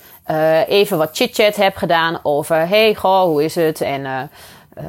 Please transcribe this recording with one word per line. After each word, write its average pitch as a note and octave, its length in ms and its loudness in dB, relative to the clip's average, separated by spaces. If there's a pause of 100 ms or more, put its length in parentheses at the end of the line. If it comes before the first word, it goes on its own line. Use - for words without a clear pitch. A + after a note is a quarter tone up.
(240)
eh, D#3+ 460 0
even G3 280 2
wat D#3 160 0
chit-chat G#3+ 420 0
hebt G3 220 0
gedaan E3 460 0
over, D#3 440 0
"Hey, G#3+ 280 4
goh, F#3+ 280 2
hoe D#3 200 2
is D#3 120 -4
het?" D#3+ 260 0
En, C#3 240 -6
eh, C3 160 -8 (520)
eh, D3+ 160 -16